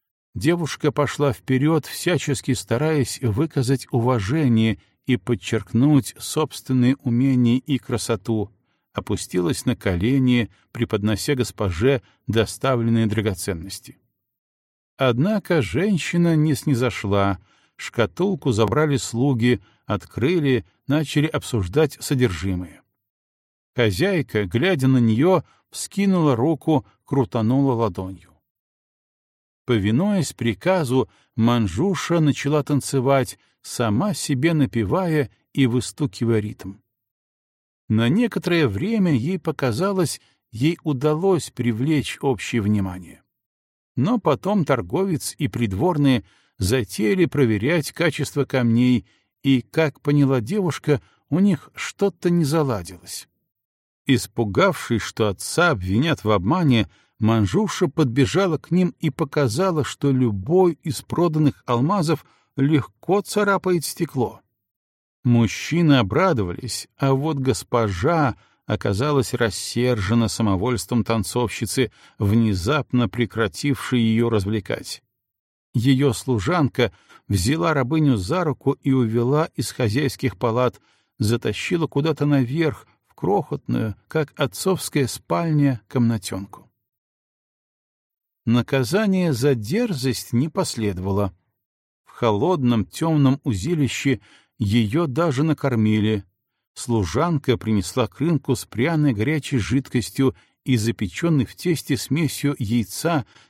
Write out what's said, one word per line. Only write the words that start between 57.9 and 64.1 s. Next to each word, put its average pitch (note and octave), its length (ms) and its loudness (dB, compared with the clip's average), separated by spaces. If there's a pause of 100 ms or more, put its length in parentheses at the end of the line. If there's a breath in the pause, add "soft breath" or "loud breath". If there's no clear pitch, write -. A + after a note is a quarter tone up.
к - 120 -20
ним F3 280 2
и D#3+ 120 -2
показала, D3 720 0
что - 260 -2
любой C3 720 2
из C#3 200 -6
проданных D#3 600 0
алмазов D3+ 600 0 (320 soft breath)
легко D3+ 640 0
царапает F#3+ 640 0
стекло. - 560 -4 (840)